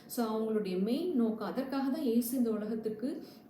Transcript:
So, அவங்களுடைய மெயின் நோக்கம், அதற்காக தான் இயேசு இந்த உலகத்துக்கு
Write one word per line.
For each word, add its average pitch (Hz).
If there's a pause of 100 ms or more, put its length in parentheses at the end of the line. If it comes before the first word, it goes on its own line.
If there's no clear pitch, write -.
So, 233
அவங்களுடைய 214
மெயின் 302
நோக்கம், 220
அதற்காக 269
தான் 311
இயேசு 240
இந்த 233
உலகத்துக்கு 214 (280)